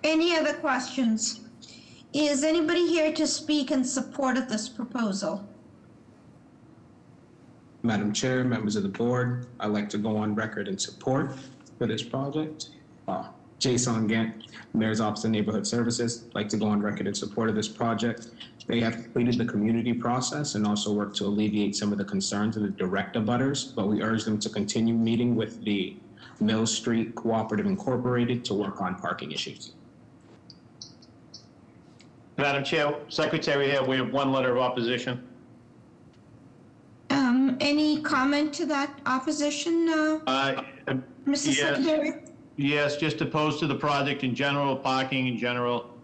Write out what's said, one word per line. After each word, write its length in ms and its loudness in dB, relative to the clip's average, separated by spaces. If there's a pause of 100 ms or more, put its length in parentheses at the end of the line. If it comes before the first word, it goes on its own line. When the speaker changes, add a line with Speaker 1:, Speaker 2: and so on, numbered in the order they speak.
Speaker 1:
Any 320 4
other 180 2
questions? 880 0 (720)
Is 300 2
anybody 440 4
here 260 2
to 140 2
speak 420 0
in 140 2
support 520 -2
of 140 -2
this 180 -2
proposal? 800 -4 (2250)
Speaker 2:
Madam 280 0
Chair, 320 0
members 320 0
of 60 0
the 80 -2
board, 560 0 (140)
I'd 80 -4
like 220 0
to 100 -4
go 180 0
on 160 0
record 340 -4
in 120 -4
support 560 -2 (420)
for 80 -2
this 160 -2
project. 680 -6 (380)
Uh, 200 -6 (320)
Jason 480 2
Gant, 360 0 (300)
Mayor's 260 2
Office 240 0
of 80 2
Neighborhood 340 0
Services, 640 0
I'd 80 -12
like 140 -2
to 80 0
go 100 2
on 140 2
record 260 -2
in 60 -2
support 360 -2
of 60 0
this 140 0
project. 580 -2 (400)
They 140 2
have 140 0
completed 420 0
the 80 2
community 480 2
process 600 -2
and 120 2
also 260 0
worked 240 -2
to 80 -2
alleviate 500 2
some 180 0
of 40 -2
the 80 -2
concerns 520 0
of 60 0
the 60 0
direct 460 -2
abutters, 580 0
but 140 0
we 140 2
urge 240 0
them 140 0
to 100 -2
continue 440 0
meeting 420 4
with 280 -2
the 320 0 (460)
Mill 240 4
Street 500 0
Cooperative 500 0
Incorporated 800 2
to 80 -2
work 280 -2
on 140 -2
parking 360 -6
issues. 420 -8 (2750)
Speaker 3:
Madam 280 2
Chair, 300 2 (140)
Secretary 600 2
here, 140 2
we 140 2
have 140 0
one 200 2
letter 240 2
of 20 2
opposition. 680 0 (1900)
Speaker 1:
Um, 500 4
any 400 2
comment 540 2
to 100 -2
that 400 -2
opposition, 840 0
uh, 400 2
Speaker 3:
Uh, 680 -2 (300)
Speaker 1:
Mister 260 2
Speaker 3:
yes. 80 2
Speaker 1:
Secretary? 640 2 (340)
Speaker 3:
Yes, 420 2
just 240 0
opposed 380 0
to 80 0
the 80 0
project 480 0
in 120 0
general, 400 2
parking 520 0
in 100 -2
general. 520 0 (140)